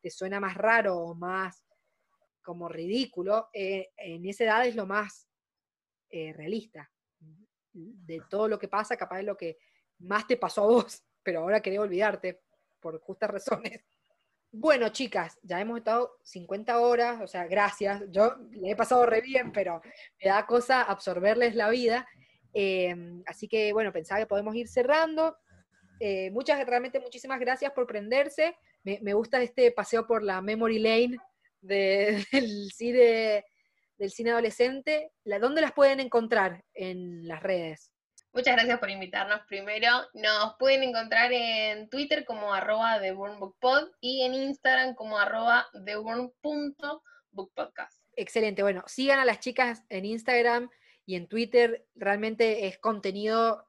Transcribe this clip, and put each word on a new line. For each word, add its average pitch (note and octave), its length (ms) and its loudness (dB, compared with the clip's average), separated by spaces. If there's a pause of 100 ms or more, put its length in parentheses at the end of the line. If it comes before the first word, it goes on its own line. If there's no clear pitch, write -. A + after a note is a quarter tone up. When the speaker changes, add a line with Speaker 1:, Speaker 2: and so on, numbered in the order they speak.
Speaker 1:
te F3+ 100 -10
suena G3 300 -8
más F#3 160 -6
raro G#3+ 400 2
o E3+ 180 -6
más F3+ 480 -8 (760)
como F3 300 -14
ridículo, G3 800 -2
eh, F#3+ 420 -6
en E3+ 300 -14
esa G3+ 200 -2
edad A3+ 220 4
es A#3 80 -4
lo G#3+ 120 -6
más, G3+ 420 -6 (800)
eh, D#3 240 -10
realista. D#3 580 -10 (840)
De E3+ 560 -16
todo G#3+ 180 0
lo G#3+ 100 -2
que G3+ 100 -10
pasa, G#3 280 -2
capaz F3+ 240 -8
es G3+ 60 -6
lo G3+ 100 -6
que E3 220 -10 (400)
más G3+ 280 -4
te B3 120 2
pasó G3 240 -2
a G3+ 60 4
vos, A#3 340 4 (200)
pero E3+ 180 -2
ahora G3+ 200 0
querés G3 200 -4
olvidarte G3 600 -2 (400)
por E3 200 -12
justas G3+ 300 -6
razones. G#3+ 540 -6 (680)
Bueno, A#3+ 380 2
chicas, G3 540 -4
ya F3 180 -6
hemos A3+ 160 -4
estado A#3 480 0
cincuenta G#3+ 560 -2
horas, A#3+ 400 2
o G3 60 -8
sea, F3+ 200 -6
gracias. G3+ 640 0
Yo G#3+ 240 4 (160)
le F#3+ 200 -8
he G#3 60 -2
pasado A#3+ 280 6
re A3+ 160 4
bien, B3+ 320 -2
pero F3+ 300 -4 (400)
me F#3+ 80 2
da G#3+ 160 2
cosa A#3+ 380 2
absorberles G3+ 720 2
la G#3+ 140 2
vida. A#3+ 400 0 (460)
Eh, F#3 420 0 (300)
así E3+ 200 -12
que, G#3+ 280 0
bueno, G#3+ 180 0
pensaba F#3 300 -4
que G#3+ 40 -2
podemos G#3 300 -2
ir A#3+ 120 -6
cerrando. D#4 680 2 (640)
Eh, F#3+ 300 -2
muchas, C4+ 340 0
realmente B3 340 -2
muchísimas B3+ 420 -8
gracias C4 320 -2
por B3 140 -2
prenderse. C#4 720 0 (280)
Me, G3 180 -4
me G3+ 100 -2
gusta A3+ 300 2
este A#3+ 280 4
paseo A3+ 360 -2
por A3+ 160 2
la F#3+ 180 -2
memory A3 380 0
lane A#3 400 2 (420)
de, G3 680 2
<laughs> - 40 -4
del G#3 400 -2
cine, A3+ 720 4 (540)
del G3 120 -4
cine A#3 200 -2
adolescente. B3+ 840 0 (120)
La, G#3 160 -4
¿dónde C#4 200 2
las D4 120 2
pueden C4+ 280 6
encontrar A3+ 720 0
en F3+ 560 -10
las D#3+ 140 -10
redes? E3+ 500 -4 (400)
Speaker 2:
Muchas B3 220 2
gracias A#3+ 240 2
por G3+ 120 -4
invitarnos G3 580 -4
primero. G#3 400 -2 (260)
Nos G#3+ 440 0
pueden C4+ 260 4
encontrar A#3 480 0
en A3 560 -2
Twitter D4 360 -2
como G#3 300 -4
arroba G#3+ 460 0
The F#3+ 120 -2
Burn G3+ 280 -8
Book F#3+ 180 -12
Pod C#4 300 2 (120)
y B3+ 220 -2
en B3+ 120 0
Instagram C4 600 0
como G#3+ 240 -6
arroba A3+ 480 2 (180)
The G#3 120 -6
Burn A#3 440 -6
punto D4 600 -6 (300)
Book G3 220 -12
Podcast. - 460 -10 (140)
Speaker 1:
Excelente. G#3 480 -2
Bueno, F#3+ 240 0
sigan C4+ 320 2
a C4+ 60 2
las A3 160 2
chicas A#3+ 480 -2
en F#3+ 160 -8
Instagram A#3+ 640 0 (360)
y F#3 100 -6
en F3 100 -8
Twitter. A#3 680 2
Realmente A3 720 0
es F#3 120 -6
contenido G#3+ 920 0